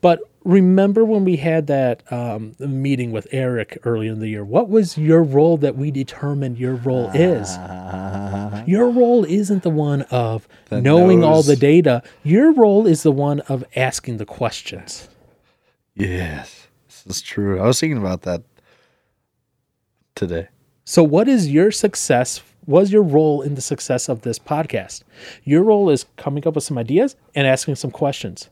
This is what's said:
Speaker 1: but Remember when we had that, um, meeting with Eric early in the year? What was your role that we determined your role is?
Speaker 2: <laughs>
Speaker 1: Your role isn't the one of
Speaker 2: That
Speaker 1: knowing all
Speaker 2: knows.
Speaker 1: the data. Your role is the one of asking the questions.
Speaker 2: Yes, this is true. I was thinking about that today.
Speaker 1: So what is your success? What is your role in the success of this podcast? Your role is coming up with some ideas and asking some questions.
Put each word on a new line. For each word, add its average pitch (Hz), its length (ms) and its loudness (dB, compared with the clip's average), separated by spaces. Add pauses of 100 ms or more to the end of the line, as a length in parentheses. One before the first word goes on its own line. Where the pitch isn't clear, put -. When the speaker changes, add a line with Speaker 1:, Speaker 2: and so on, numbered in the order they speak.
Speaker 1:
but 175 200 2 (220)
Remember 196 640 4
when 214 180 0
we 180 140 2
had 160 300 -2
that, 131 340 0 (100)
um, 113 460 -8
meeting 135 540 -4
with - 200 -8
Eric 127 520 -4
early 113 240 -2
in 110 120 -8
the 110 80 -6
year? 107 160 -8
What 165 260 -4
was 202 280 0
your 160 240 4
role 156 360 2
that 139 180 -2
we 143 160 -4
determined 135 680 -6
your 127 160 -4
role 123 400 -4
is? 143 440 0
Speaker 2:
<laughs> 95 1080 -8
Speaker 1:
Your 226 220 2
role 240 360 2
isn't 196 380 -2
the 175 60 0
one 147 340 0
of 113 440 -4 (220)
Speaker 2:
That - 120 -4
Speaker 1:
knowing 170 420 6
all 156 140 6
Speaker 2:
knows. 147 100 4
Speaker 1:
the 143 80 6
data. 143 460 4 (220)
Your 226 300 4
role 214 340 4
is 160 160 2
the 156 80 4
one 143 300 -2
of 131 220 -6 (120)
asking 123 420 -4
the 104 80 -8
questions. - 840 -10 (880)
Speaker 2:
Yes, 90 720 -8 (200)
this - 300 -14
is - 40 -10
true. 98 380 -4
I 98 80 0
was 123 120 2
thinking 156 180 -4
about 92 260 -4
that 87 180 -6 (1700)
today. 85 320 -6 (380)
Speaker 1:
So - 180 2
what 160 240 2
is 208 240 0
your 180 200 4
success? - 720 -2 (240)
What 156 180 4
is 196 80 0
your 208 120 4
role 151 380 2
in 143 140 -6
the 131 60 -10
success - 480 -6
of 117 120 -6
this 117 180 -6
podcast? 143 640 -8 (400)
Your 156 200 4
role 208 260 4
is 139 160 0 (120)
coming 143 300 -6
up 156 80 -2
with 147 80 -2
some 139 140 -6
ideas 147 380 0 (200)
and 139 120 0
asking 131 280 0
some 127 160 -10
questions. - 600 -8